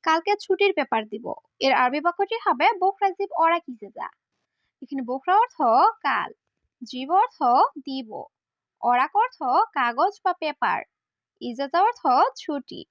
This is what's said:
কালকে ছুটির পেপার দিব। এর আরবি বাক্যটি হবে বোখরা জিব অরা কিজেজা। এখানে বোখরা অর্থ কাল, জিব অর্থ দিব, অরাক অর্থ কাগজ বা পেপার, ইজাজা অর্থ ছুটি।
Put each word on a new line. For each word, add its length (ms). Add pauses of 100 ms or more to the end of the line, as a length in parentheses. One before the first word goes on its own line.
কালকে 320
ছুটির 380
পেপার 340
দিব। 180 (340)
এর 140
আরবি 260
বাক্যটি 420
হবে 240 (120)
বোখরা 320
জিব 260
অরা 240
কিজেজা। 460 (720)
এখানে 220
বোখরা 380
অর্থ 180 (440)
কাল, 280 (520)
জিব 280 (100)
অর্থ 180 (420)
দিব, 300 (720)
অরাক 340
অর্থ 220 (360)
কাগজ 380 (100)
বা 180
পেপার, 400 (600)
ইজাজা 420
অর্থ 200 (360)
ছুটি। 420 (100)